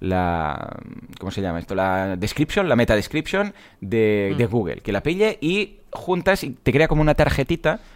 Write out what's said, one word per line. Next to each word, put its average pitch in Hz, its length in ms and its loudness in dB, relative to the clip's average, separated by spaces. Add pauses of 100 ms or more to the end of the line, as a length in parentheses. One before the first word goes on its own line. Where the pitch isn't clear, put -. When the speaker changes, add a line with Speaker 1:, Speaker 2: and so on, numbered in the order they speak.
Speaker 1:
la, 87 760 -2 (420)
¿cómo 92 120 -10
se 104 100 -6
llama 87 180 -2
esto? 95 160 -8
La 95 420 0
description, 156 520 -2
la 120 80 4
meta 120 180 4
description 175 600 -2 (260)
de, 101 540 2
Speaker 2:
Mm. - 20 -4
Speaker 1:
de 120 100 2
Google", 92 360 0
que 107 100 -4
la 101 100 0
pille 196 380 0
y 185 380 -2 (140)
juntas 185 520 0
y 135 60 -6
te - 220 -2
crea 151 160 4
como - 120 2
una 202 140 6
tarjetita - 640 0 (160)